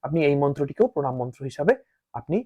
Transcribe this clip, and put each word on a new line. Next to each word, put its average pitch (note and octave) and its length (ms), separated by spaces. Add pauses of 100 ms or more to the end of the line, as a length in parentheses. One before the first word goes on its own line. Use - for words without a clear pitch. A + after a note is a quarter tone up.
আপনি D3+ 220
এই C#3+ 100
মন্ত্রটিকেও C#3+ 520
প্রণাম C#3 280
মন্ত্র B2 280
হিসাবে D3+ 300 (400)
আপনি C#3+ 320